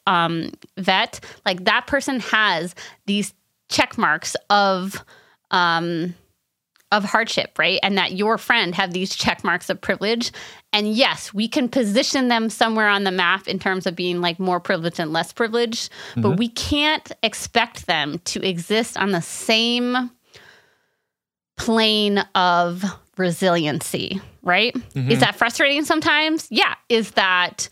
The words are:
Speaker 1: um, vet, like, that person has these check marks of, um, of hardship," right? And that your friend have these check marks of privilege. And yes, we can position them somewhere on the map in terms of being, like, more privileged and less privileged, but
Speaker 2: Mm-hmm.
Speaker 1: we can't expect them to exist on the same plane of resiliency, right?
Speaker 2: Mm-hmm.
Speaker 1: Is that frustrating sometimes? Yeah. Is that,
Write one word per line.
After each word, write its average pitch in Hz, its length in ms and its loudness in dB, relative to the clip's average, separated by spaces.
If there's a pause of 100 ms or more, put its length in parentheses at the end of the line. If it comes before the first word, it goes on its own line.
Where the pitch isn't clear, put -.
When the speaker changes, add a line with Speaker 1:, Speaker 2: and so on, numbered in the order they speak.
Speaker 1:
um, 170 440 0 (280)
vet, 196 420 0 (240)
like, 185 200 -2
that 220 220 2
person 269 340 -2
has 185 540 0 (320)
these 202 280 -2 (340)
check - 300 0
marks 165 360 0 (140)
of, 196 560 2 (460)
um, 170 640 0 (760)
of 208 140 2
hardship," - 540 -2
right? 175 240 2
And 196 160 2
that 175 140 0
your 208 260 0
friend 196 360 0
have 190 200 0
these 185 200 -2
check - 300 0
marks 180 240 0
of 180 120 -4
privilege. 220 520 -2 (400)
And 208 200 2
yes, 214 420 0
we 214 140 0
can 254 200 0
position 254 600 2
them 226 220 2
somewhere 220 380 2
on 202 160 2
the 196 80 0
map 185 340 2
in 190 120 -2
terms 190 280 -2
of 180 80 -2
being, 180 280 -2
like, 170 180 -2
more 180 180 2
privileged 170 400 -2
and 156 140 -4
less 165 220 -2
privileged, 233 560 -2 (260)
but 233 140 0
Speaker 2:
Mm-hmm. 170 60 2
Speaker 1:
we 233 120 0
can't 302 640 -2 (100)
expect - 640 -2
them 156 380 -2
to - 180 -6
exist 190 540 -2
on 196 160 0
the 170 100 0
same 240 880 0 (1500)
plane 214 640 2 (160)
of 180 500 2 (320)
resiliency, 170 1040 0 (220)
right? 196 320 2
Speaker 2:
Mm-hmm. 139 360 -4
Speaker 1:
Is 233 100 2
that 214 160 2
frustrating 285 480 2
sometimes? 311 640 2
Yeah. 349 240 0 (140)
Is 226 240 0
that, 185 600 0